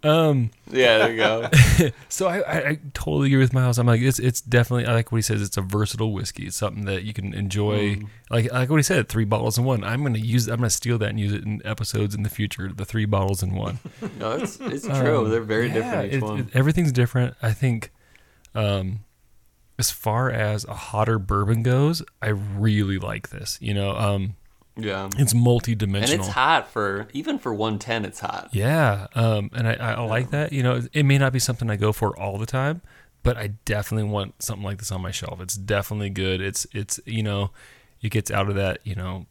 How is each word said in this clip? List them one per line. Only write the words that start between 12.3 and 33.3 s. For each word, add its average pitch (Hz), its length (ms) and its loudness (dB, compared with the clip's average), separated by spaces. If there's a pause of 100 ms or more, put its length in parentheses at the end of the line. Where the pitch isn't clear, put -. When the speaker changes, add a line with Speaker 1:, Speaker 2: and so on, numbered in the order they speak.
Speaker 1:
future. 95 440 -6
The 95 120 -6
three 110 180 -2
bottles 98 380 0
in 92 120 -2
one. 107 240 -4 (200)
Speaker 2:
<laughs> - 200 -10
No, 110 140 -4
it's, - 280 -6
it's 226 280 -8
Speaker 1:
Um, 135 140 0
Speaker 2:
true. 127 260 2
They're 113 140 2
very 110 260 0
Speaker 1:
yeah, 143 60 -4
Speaker 2:
different, 180 320 -2
each 101 80 -4
Speaker 1:
it, 135 80 0
Speaker 2:
one. 107 180 -4
Speaker 1:
it, 127 140 -4
everything's 151 380 4
different. 123 500 2
I 113 100 0
think, 117 400 -2 (640)
um, 101 460 -2 (760)
as 123 120 0
far 120 400 -2
as 107 340 -2
a - 100 -10
hotter 110 440 0
bourbon 101 440 2
goes, 143 400 2 (200)
I 110 60 -2
really 104 680 2
like 107 320 -8
this. - 320 -10
You 110 120 -4
know, 98 220 -2
um, 101 400 0 (400)
Speaker 2:
Yeah. 98 400 -4
Speaker 1:
it's 135 180 4
multi-dimensional. 117 760 2
Speaker 2:
And 160 100 0
it's 92 120 -4
hot 139 360 4
for, 104 440 -2
even 156 240 -4
for 120 160 -4
one 107 240 0
ten, 113 260 -4
it's - 160 -10
hot. - 320 -8
Speaker 1:
Yeah. 110 600 2
Um, 110 400 2
and 120 140 0
I, 113 60 0
I, 113 180 -4
I 110 100 -4
like 117 240 0
Speaker 2:
Yeah. - 40 -8 (120)
Speaker 1:
that. 151 100 -4
You 139 100 0
know, 123 140 2
it, 123 160 -4
it 151 120 2
may 139 120 6
not 135 160 4
be 131 60 0
something 120 320 -2
I 104 60 0
go 107 160 2
for 104 260 -2
all 98 180 -6
the 107 100 -4
time, 139 360 -2 (400)
but 123 160 0